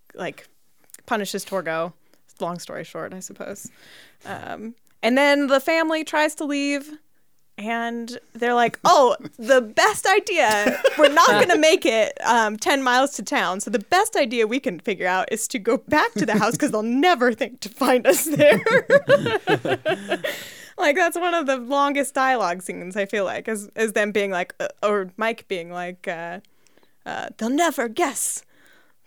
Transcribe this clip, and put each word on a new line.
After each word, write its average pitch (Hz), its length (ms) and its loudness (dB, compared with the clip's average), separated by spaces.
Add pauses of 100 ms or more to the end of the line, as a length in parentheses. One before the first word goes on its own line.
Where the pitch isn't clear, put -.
(140)
like, - 340 -12 (580)
punishes 202 400 -4
Torgo. 165 480 -6 (480)
Long 175 180 -6
story - 240 -12
short, 165 300 -12
I 185 80 -16
suppose. - 500 -16 (540)
Um, 202 500 -12 (260)
and 240 160 2
then 285 300 4
the 269 140 2
family 320 420 0
tries 302 320 0
to - 80 -8
leave, 285 480 -4 (680)
and 233 600 -8 (140)
they're 240 200 -2
like, 233 300 2
"Oh, 277 320 6 (240)
the 254 220 4
best 330 440 0
idea, 277 720 2 (200)
we're 294 160 6
not 320 160 6
gonna 240 280 4
make 311 280 4
it, 226 260 2 (140)
um, 220 320 2
ten 277 260 0
miles 262 280 2
to 220 120 -12
town, 190 380 -2
so 220 100 -8
the 226 80 0
best 359 380 0
idea 247 300 0
we 247 120 -2
can 180 220 -4
figure 180 260 -4
out 185 240 0
is - 160 -6
to 247 120 -6
go 226 180 0
back 381 380 0
to 208 100 0
the 214 120 0
house 214 200 0
'cause 269 140 0
they'll 214 120 -2
never 247 480 2
think 233 300 -6
to 196 80 -12
find 254 360 2
us 311 200 4
there." 294 340 6 (300)
<laughs> 480 680 2 (1200)
Like, 302 200 2
that's 349 200 2
one 349 160 0
of 330 120 0
the 269 100 0
longest 277 580 0
dialogue 226 480 0
scenes, 180 360 -10
I 196 80 0
feel 202 180 -2
like, - 240 -6
is, 208 300 -8
is 220 160 -2
them 214 180 0
being 202 180 0
like, 180 300 -4
uh, 180 80 -4 (160)
or 202 320 0
Mike 226 320 -6
being 175 240 -8
like, 175 340 -10
uh, 170 360 -8 (640)
uh, - 320 -10
"They'll 220 120 -4
never 285 380 0
guess - 560 -4 (640)